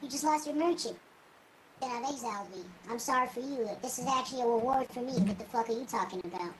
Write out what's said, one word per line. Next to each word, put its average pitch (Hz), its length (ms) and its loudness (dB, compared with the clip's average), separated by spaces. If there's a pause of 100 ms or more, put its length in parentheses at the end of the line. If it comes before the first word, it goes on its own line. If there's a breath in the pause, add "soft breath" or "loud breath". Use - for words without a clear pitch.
You 285 80 -12
just 277 160 -6
lost 302 220 2
your 294 100 -4
merchant. 349 400 0 (840)
Then 254 100 -4
I've 240 140 -4
exiled 226 460 -2
me. 185 120 -10 (260)
I'm 233 100 -2
sorry 254 300 4
for 247 120 -6
you. 254 280 -2 (140)
This 254 160 -4
is 247 80 -4
actually 262 360 2
a 240 40 4
reward 247 420 4
for - 120 -6
me. 254 120 -2
What 208 260 4
the 220 60 -8
fuck 226 240 2
are 240 40 2
you 240 120 0
talking 190 400 -2
about? 175 360 -4